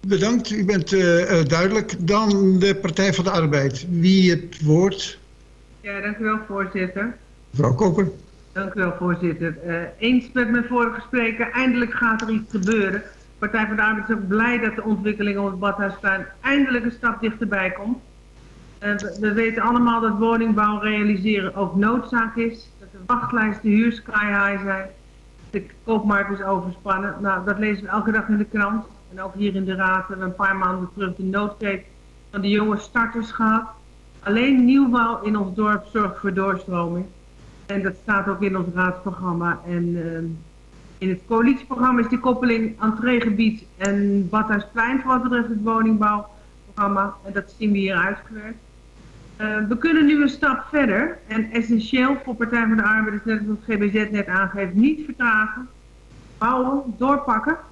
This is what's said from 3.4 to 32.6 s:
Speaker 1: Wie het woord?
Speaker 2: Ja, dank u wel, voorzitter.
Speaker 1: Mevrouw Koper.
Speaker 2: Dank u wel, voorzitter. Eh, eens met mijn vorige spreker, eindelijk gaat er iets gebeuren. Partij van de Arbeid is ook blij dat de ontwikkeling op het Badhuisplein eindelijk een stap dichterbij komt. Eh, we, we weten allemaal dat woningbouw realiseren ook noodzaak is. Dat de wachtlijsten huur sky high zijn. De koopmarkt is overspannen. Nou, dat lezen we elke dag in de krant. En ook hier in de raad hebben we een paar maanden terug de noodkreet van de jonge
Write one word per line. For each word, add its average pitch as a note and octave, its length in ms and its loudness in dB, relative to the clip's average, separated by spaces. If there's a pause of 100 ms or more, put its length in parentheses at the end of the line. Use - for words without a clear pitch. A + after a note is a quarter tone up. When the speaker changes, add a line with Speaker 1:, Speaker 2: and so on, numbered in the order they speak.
Speaker 1:
Wie F3+ 400 6
het - 320 -2
woord? F3 560 2 (640)
Speaker 2:
Ja, G3+ 200 -10
dank G#3 180 -6
u A3 60 -4
wel, G#3+ 220 0
voorzitter. G3 720 -4 (340)
Speaker 1:
Mevrouw B2+ 240 2
Koper. F3+ 360 2 (420)
Speaker 2:
Dank G3 220 -6
u G#3+ 60 -4
wel, F3+ 180 0
voorzitter. E3+ 680 -2
Eh, E3+ 80 -4 (240)
eens A#3+ 340 2
met A#3+ 180 0
mijn A#3+ 140 0
vorige A#3 360 0
spreker, A3+ 500 -2
eindelijk B3 440 0
gaat A3+ 280 0
er A3 80 -4
iets A3 200 -4
gebeuren. G3+ 520 0 (360)
Partij G#3+ 280 -2
van G#3 100 -4
de G#3+ 60 0
Arbeid G#3+ 260 0
is A3+ 60 0
ook G3 140 -6
blij A3+ 300 0
dat A3 160 -2
de A3 80 -6
ontwikkeling G3+ 560 -2
op G3+ 80 -2
het F#3+ 120 -4
Badhuisplein G3 680 -2 (140)
eindelijk B3+ 440 0
een A#3 120 -2
stap A3+ 240 -4
dichterbij G3+ 520 -2
komt. G#3+ 260 -6 (800)
Eh, G#3 180 -2
we, G3+ 240 -8
we G#3 120 0
weten A3+ 300 0
allemaal A#3 380 2
dat G#3+ 180 0
woningbouw G#3+ 600 2
realiseren G#3 760 0
ook F#3 220 -2
noodzaak A3+ 600 0
is. A#3 420 -4
Dat F#3+ 140 -20
de G3 140 -20
wachtlijsten A3 640 0
huur A3 220 4
sky G#3 340 -2
high G3+ 380 0
zijn. F#3+ 220 -4 (640)
De G3 140 -4 (200)
koopmarkt G3+ 540 0
is F#3+ 60 -8
overspannen. F#3+ 760 -4
Nou, F#3+ 240 -2
dat G3+ 140 -2
lezen G#3 240 -2
we G3+ 60 -12
elke G#3+ 240 -2
dag G#3+ 160 -2
in G#3+ 100 2
de G#3 140 0
krant. G#3+ 320 -2 (300)
En F#3 80 -12
ook F#3 120 -10
hier G3+ 200 -2
in F#3+ 100 -2
de F#3 100 -4
raad F#3 340 0
hebben F#3+ 180 -6
we F3+ 60 -4
een G3 140 -2
paar F#3+ 100 0
maanden F#3 380 -2
terug F#3 220 -4
de F#3+ 60 -10
noodkreet G3+ 600 -4 (480)
van G3+ 100 -8
de G3 80 0
jonge G#3 300 2